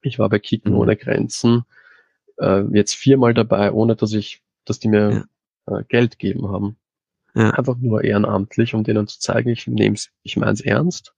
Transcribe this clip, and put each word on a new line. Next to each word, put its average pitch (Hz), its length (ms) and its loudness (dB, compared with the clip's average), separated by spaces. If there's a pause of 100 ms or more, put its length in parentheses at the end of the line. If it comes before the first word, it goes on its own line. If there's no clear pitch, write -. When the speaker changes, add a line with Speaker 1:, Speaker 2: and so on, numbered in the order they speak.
Speaker 1:
Ich 120 180 -6
war 107 100 2
bei 104 100 2
Kicken - 340 -2
Speaker 2:
Mhm. - 60 2
Speaker 1:
ohne 110 180 2
Grenzen, 120 680 -2 (720)
äh, 98 260 2 (100)
jetzt 104 220 2
viermal 131 380 4
dabei, 110 380 2
ohne 113 240 2
dass 107 180 -4
ich, - 300 -8 (220)
dass - 140 -6
die - 100 -4
mir, 104 360 2 (420)
Speaker 2:
Ja. 98 120 -4
Speaker 1:
äh, - 60 -8
Geld 120 340 0
gegeben - 300 -4
haben. 101 280 -6 (580)
Speaker 2:
Ja. 113 160 4
Speaker 1:
Einfach 123 260 -2
nur 117 260 0
ehrenamtlich, 104 720 0
um 110 80 0
denen 107 240 0
zu - 120 -18
zeigen, 117 300 -2
ich - 180 -4
nehm's, 107 440 0 (120)
ich - 140 -8
mein's 107 240 0
ernst. - 560 -2